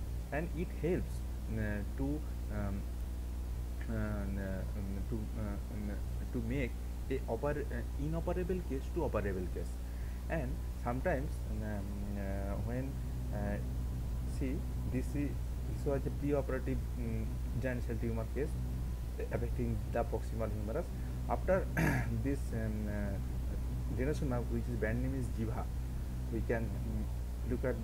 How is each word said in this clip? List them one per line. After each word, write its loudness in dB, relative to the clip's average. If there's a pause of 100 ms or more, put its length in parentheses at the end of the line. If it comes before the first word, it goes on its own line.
(320)
and 0
it 0 (160)
helps, 2 (320)
uh, 2 (160)
to, 2 (340)
um, 0 (1080)
uh, 0
um, 0
to, 0 (240)
uh, -2
um, 0 (420)
to 0
make 2 (380)
a 2 (140)
oper-, 0
uh, -2 (180)
inoperable 0 (100)
case 0 (100)
to 0
operable 2
case. -2 (560)
And 0 (360)
sometimes, 2 (200)
um, 0 (320)
uh, 0 (120)
when, 0 (460)
uh, 2 (840)
see, 2 (380)
this 2 (120)
is, 2 (400)
this 0
was 4
a 0 (120)
preoperative, 2 (200)
um, 0 (340)
giant 0
cell 0
tumor 2
case 0 (800)
affecting 2 (140)
the 2
proximal 0
humerus. 0 (440)
After 4
<coughs> 4
this, 2 (140)
um, 0
uh, 0
denosumab, 2
which 2
is 0
brand 2
name 2
is 0 (100)
Giva, 0 (680)
we 2
can, 2
um, 0 (480)
look 2
at 2